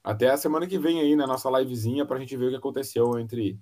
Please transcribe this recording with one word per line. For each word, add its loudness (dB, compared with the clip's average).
até 2
a 4
semana 0
que -4
vem 2
aí 4
na 2
nossa -2
livezinha 0
pra -4
gente -8
ver 0
o 2
que -4
aconteceu 0
entre, -4